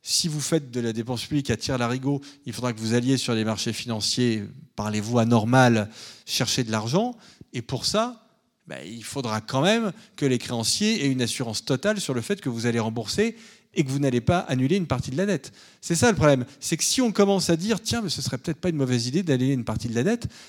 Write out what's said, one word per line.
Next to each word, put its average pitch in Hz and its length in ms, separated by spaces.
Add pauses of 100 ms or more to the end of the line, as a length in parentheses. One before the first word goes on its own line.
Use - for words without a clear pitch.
si - 220
vous 151 140
faites 143 300
de 120 100
la 117 100
dépense 117 320
publique 143 260
à 117 60
tire-larigot, 131 640 (260)
il 120 60
faudra 120 220
que 110 60
vous 113 140
alliez 123 220
sur 123 180
les 110 120
marchés 110 260
financiers, 113 720 (320)
parlez-vous 107 440
à 113 60
normal, 117 640 (360)
chercher - 400
de 110 60
l'argent, 147 440 (380)
et - 80
pour - 240
ça, 233 420 (400)
ben, 65 180
il 110 180
faudra 113 360
quand 131 220
même 208 320 (240)
que 147 80
les 127 140
créanciers 139 680
aient 139 40
une 131 120
assurance 117 420
totale 196 380
sur 135 120
le 120 80
fait 202 200
que 135 80
vous 117 160
allez 117 140
rembourser 113 580 (380)
et 165 80
que 131 60
vous 139 100
n'allez 123 220
pas 175 180
annuler 139 380
une 170 100
partie 131 240
de 135 60
la 190 80
dette. 190 260 (300)
C'est 170 140
ça 240 140
le 202 60
problème, 135 300 (140)
c'est - 180
que - 60
si - 180
on 233 100
commence 196 380
à 170 80
dire « 196 260
Tiens, 233 180
mais 190 80
ce 139 120
serait 135 160
peut-être - 220
pas 185 100
une 160 80
mauvaise 123 300
idée 160 160
d'annuler 135 300
une 120 120
partie 110 240
de 113 60
la 120 80
dette », 233 240 (220)